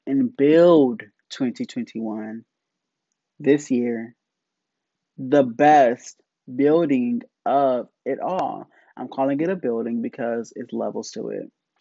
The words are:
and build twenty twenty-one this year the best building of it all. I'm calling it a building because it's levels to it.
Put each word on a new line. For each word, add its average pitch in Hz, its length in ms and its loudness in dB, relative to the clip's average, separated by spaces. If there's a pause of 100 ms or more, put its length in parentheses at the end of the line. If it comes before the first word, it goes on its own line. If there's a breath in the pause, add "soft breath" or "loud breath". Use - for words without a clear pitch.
and 131 300 -2
build 151 680 6 (260)
twenty 120 380 -6
twenty-one 110 800 -10 (960)
this 143 320 2
year 120 420 -4 (1040)
the 135 240 2
best 127 720 2 (380)
building 135 680 0 (220)
of 131 440 0 (160)
it 131 160 -4
all. - 480 -6 (280 soft breath)
I'm 127 120 -14
calling 139 320 -2
it 170 100 -2
a 196 60 -4
building 117 440 -4
because 117 540 -8
it's 117 180 -14
levels 110 400 -8
to 113 180 -10
it. 98 200 -12 (300)